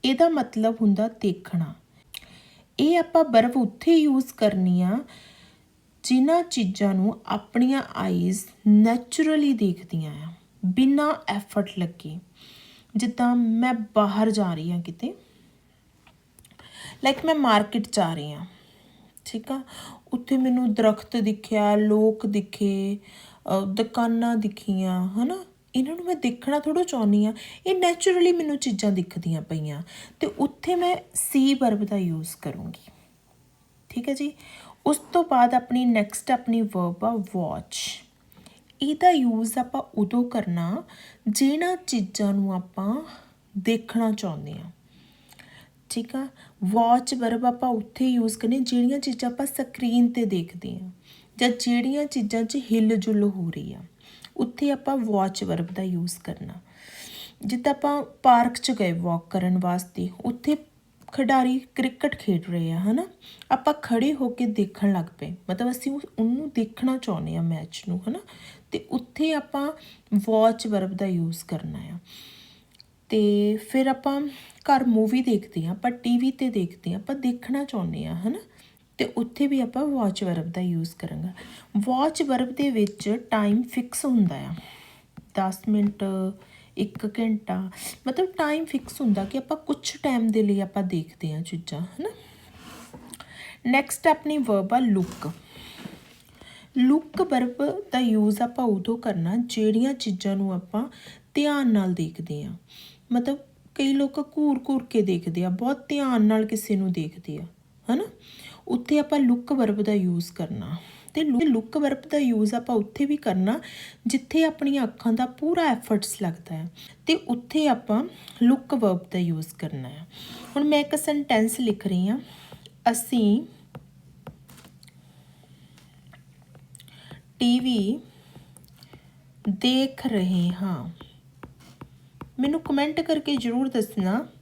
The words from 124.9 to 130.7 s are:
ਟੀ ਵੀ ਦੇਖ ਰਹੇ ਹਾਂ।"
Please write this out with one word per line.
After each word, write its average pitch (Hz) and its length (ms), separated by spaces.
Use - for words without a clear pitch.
ਟੀ 247 220
ਵੀ 240 400
ਦੇਖ 262 580
ਰਹੇ 185 420
ਹਾਂ।" 180 420